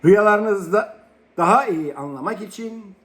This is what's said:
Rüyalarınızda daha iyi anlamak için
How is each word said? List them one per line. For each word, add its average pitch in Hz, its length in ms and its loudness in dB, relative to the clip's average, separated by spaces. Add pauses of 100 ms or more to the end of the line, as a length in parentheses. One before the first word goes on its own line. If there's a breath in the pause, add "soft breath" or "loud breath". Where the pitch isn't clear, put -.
Rüyalarınızda 208 920 2 (400)
daha 208 280 2
iyi 160 300 -4
anlamak 143 460 -8
için 220 640 -16